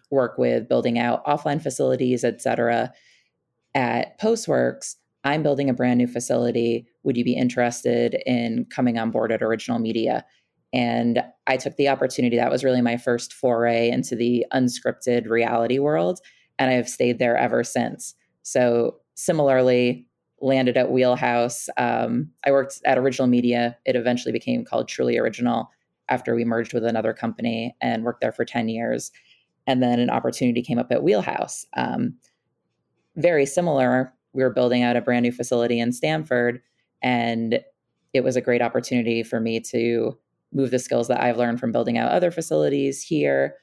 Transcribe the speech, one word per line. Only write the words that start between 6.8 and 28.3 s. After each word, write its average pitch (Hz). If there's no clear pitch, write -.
Would 131
you 120
be 123
interested 120
in 120
coming 123
on 113
board 117
at 110
Original 113
Media?" 113
And 120
I 131
took 135
the 139
opportunity. 127
That 120
was 135
really 127
my 120
first 120
foray 117
into 123
the 117
unscripted 123
reality 117
world. 165
And 131
I've 123
stayed 120
there 131
ever 120
since. -
So 120
similarly, 127
landed 131
at 127
Wheelhouse. 123
Um, 120
I 139
worked 135
at 135
Original 131
Media. 120
It 127
eventually 123
became 120
called 120
Truly 123
Original 117
after 123
we 117
merged 117
with 113
another 113
company, 117
and 117
worked 120
there 120